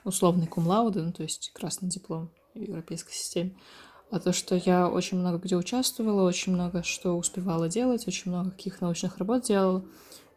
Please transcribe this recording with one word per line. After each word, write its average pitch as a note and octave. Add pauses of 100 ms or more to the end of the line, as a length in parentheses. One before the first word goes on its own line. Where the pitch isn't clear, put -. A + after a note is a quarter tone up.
условный F3+
cum E3
laude, G#3
ну, E3+
то D#3+
есть -
красный -
диплом E3 (240)
в A3
европейской E3
системе, F#3 (580)
а F3
то, F3+
что -
я F3+
очень F3+
много F3+
где F3+
участвовала, A3
очень F3+
много F3
что -
успевала F3
делать, A#3
очень F#3
много F3+
каких -
научных F3
работ A#3
делала. F#3 (520)